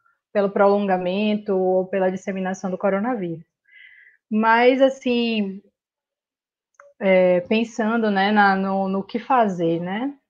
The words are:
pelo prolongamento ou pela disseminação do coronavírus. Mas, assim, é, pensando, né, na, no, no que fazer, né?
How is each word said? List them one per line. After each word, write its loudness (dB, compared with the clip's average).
pelo 0
prolongamento 0
ou 0
pela -2
disseminação -6
do -6
coronavírus. -4
Mas, 4
assim, 0
é, 4
pensando, -2
né, 0
na, 4
no, -2
no -2
que -8
fazer, 0
né? -6